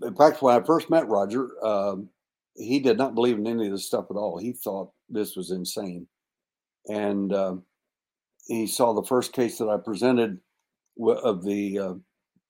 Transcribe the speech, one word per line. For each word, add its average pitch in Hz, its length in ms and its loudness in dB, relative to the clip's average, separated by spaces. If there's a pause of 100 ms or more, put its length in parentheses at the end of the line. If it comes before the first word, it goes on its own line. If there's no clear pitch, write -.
in 120 140 -6
fact, 151 240 6
when 123 160 6
I 117 80 2
first 160 240 2
met 160 180 4
Roger, 110 560 -2
um, 101 460 0 (480)
he 120 240 -2
did 127 160 4
not 127 180 0
believe 117 220 2
in 104 100 -2
any 117 200 -2
of 98 60 -4
this 95 140 -6
stuff 107 240 -2
at 95 60 -6
all. 101 220 -4
He 113 140 -6
thought 95 380 -8 (200)
this 104 260 -4
was 90 140 -6
insane. 90 560 -8 (800)
And, 101 420 -2
uh, 95 260 -2 (920)
he 113 200 -2
saw 117 280 2
the 104 80 -2
first 123 320 0
case 117 240 0
that 113 100 -2
I 104 80 2
presented 113 640 0 (560)
w-, 113 220 2
of 98 260 0
the, 101 340 -2
uh, 95 160 -4 (540)